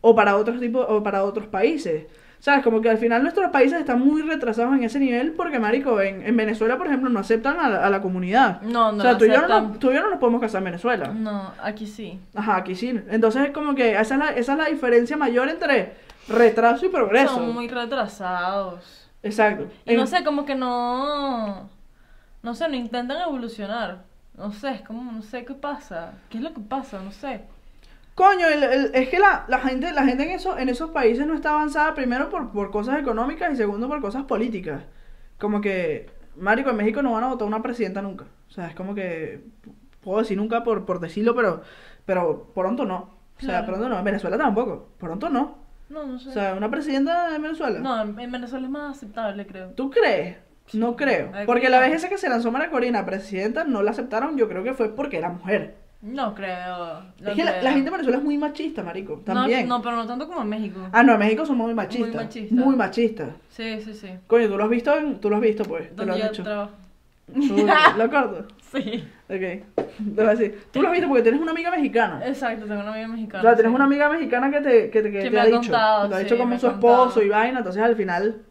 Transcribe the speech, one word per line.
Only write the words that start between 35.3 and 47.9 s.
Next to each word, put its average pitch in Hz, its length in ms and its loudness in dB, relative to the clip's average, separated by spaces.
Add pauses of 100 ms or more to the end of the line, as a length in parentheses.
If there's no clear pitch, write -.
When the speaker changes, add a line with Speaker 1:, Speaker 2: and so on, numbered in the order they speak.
Speaker 1:
Como 208 220 -2
que, 175 480 -4 (280)
marico, 226 320 0
en 226 80 0
México 214 240 0
no 247 120 0
van 220 100 -2
a 254 60 -2
votar 240 180 -4
una 220 160 -2
presidenta 214 380 -4
nunca. 196 240 -10 (240)
O - 20 -20
sea, 175 160 -10
es 165 80 -14
como 190 180 -10
que, 165 480 -8 (600)
puedo 196 180 -2
decir 202 180 -2
nunca 226 260 -2
por, 208 220 -2
por 175 140 -4
decirlo, 208 360 0
pero, 202 280 0 (420)
pero 175 480 0
pronto 220 320 -2
no. 185 120 -4 (400)
O - 20 -20
sea, 165 100 -6
Speaker 2:
Claro. 214 180 -2
Speaker 1:
pronto 208 220 -4
no. 214 100 -2
En 190 60 -4
Venezuela 196 320 -2
tampoco. 233 520 0 (100)
Pronto 185 300 -6
no. 277 280 -2 (320)
Speaker 2:
No, 302 160 -12
no 254 140 -12
sé. 262 100 -18
Speaker 1:
O 262 40 -16
sea, 202 200 -2
una 208 160 -4
presidenta 311 640 0
en 302 60 -4
Venezuela. 302 380 -4
Speaker 2:
No, 247 220 -4